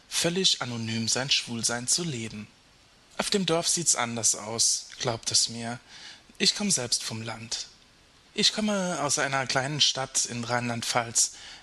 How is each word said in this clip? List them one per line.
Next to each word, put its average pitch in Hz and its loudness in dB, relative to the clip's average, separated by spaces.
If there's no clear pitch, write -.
völlig 175 2
anonym 113 -2
sein 131 0
Schwulsein 120 0
zu - 2
leben. 113 -6
Auf - -2
dem 196 2
Dorf 165 2
sieht's - 2
anders 117 2
aus, - 0
glaubt 117 -2
es - 4
mir. 117 -8
Ich - 4
komm 208 -2
selbst 123 0
vom 110 -6
Land. 113 -8
Ich 208 4
komme 196 0
aus 143 2
einer 135 2
kleinen 139 0
Stadt - 2
in 120 -4
Rheinland-Pfalz, 117 0